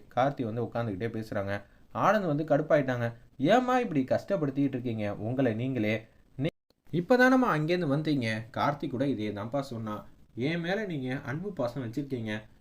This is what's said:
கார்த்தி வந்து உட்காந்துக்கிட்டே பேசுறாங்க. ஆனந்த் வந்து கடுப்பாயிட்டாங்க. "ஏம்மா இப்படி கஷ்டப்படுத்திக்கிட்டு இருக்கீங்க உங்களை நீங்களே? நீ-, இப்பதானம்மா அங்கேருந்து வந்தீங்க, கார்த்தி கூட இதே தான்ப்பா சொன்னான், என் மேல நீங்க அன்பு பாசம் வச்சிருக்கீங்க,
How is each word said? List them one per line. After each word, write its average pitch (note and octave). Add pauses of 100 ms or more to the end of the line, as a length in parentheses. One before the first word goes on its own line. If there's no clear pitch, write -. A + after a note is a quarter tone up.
கார்த்தி C3+
வந்து A2+
உட்காந்துக்கிட்டே A2+
பேசுறாங்க. G#2+ (420)
ஆனந்த் F3+
வந்து D3+
கடுப்பாயிட்டாங்க. C#3+ (400)
"ஏம்மா B3
இப்படி E3
கஷ்டப்படுத்திக்கிட்டு C#3
இருக்கீங்க A2+ (140)
உங்களை A#2+
நீங்களே? A2+ (440)
நீ-, C#3+ (380)
இப்பதானம்மா B3
அங்கேருந்து D#3
வந்தீங்க, D3 (240)
கார்த்தி C3+
கூட A#2+
இதே G#2+
தான்ப்பா A#2
சொன்னான், A2 (380)
என் E3
மேல F#3+
நீங்க C3+ (140)
அன்பு E3
பாசம் B2+
வச்சிருக்கீங்க, A#2 (280)